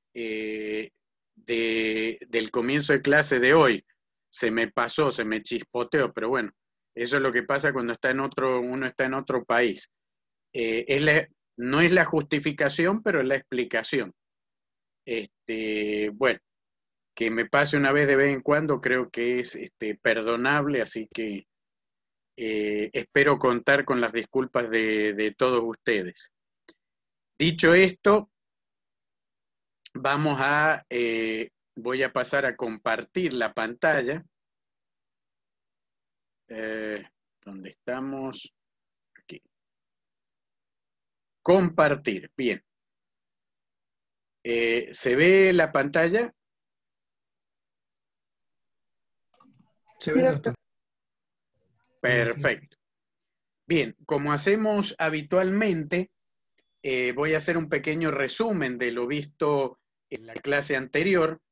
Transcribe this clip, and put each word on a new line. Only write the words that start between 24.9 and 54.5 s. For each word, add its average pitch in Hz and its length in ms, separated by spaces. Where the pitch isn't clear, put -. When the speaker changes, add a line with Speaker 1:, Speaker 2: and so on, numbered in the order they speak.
Speaker 1:
de 107 220
todos 127 280
ustedes. 110 720
Dicho 165 380
esto, 196 560
vamos 143 460
a, 147 500
eh, 113 600
voy 127 260
a 131 100
pasar 135 340
a 123 100
compartir 120 760
la 110 180
pantalla. 135 720
Eh, 110 560
¿dónde 95 260
estamos? 131 800
Aquí. - 280
Compartir, 151 920
bien. 120 300
Eh, 117 500
¿se 123 220
ve 190 380
la 165 180
pantalla? 170 640
Speaker 2:
Se 156 160
ve, 262 60
Speaker 3:
Sí, 254 60
Speaker 2:
doctor. 254 80
Speaker 3:
doctor. 143 200
Speaker 1:
Perfecto. 120 800
Bien, 139 280
como 147 260
hacemos 202 640